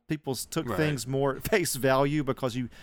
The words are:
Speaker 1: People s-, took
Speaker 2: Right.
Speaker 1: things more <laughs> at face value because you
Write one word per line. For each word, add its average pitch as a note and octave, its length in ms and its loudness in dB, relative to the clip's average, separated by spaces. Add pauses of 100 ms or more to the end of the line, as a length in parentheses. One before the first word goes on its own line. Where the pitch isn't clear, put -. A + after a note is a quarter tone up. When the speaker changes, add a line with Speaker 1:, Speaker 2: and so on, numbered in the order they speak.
Speaker 1:
People D3 240 -4
s-, A#2+ 140 -6
took D#3+ 220 -4
Speaker 2:
Right. G#2+ 100 -2
Speaker 1:
things D3 280 0
more C3+ 300 0
<laughs> - 20 -8
at - 60 -10
face F3+ 320 0
value C3+ 480 2
because B2+ 320 -2
you B2+ 140 -4 (140)